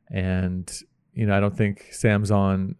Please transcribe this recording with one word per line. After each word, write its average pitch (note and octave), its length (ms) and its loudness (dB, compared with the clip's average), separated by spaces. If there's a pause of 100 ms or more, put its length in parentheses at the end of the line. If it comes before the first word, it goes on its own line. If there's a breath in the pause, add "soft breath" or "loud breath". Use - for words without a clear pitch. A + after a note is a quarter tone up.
(120)
And, F#2 600 -2 (420)
you A2+ 120 -2
know, G2+ 100 2
I G2 40 4
don't G2+ 160 0
think G#2 360 -2
Sam's G#2 400 2
on, G2 480 0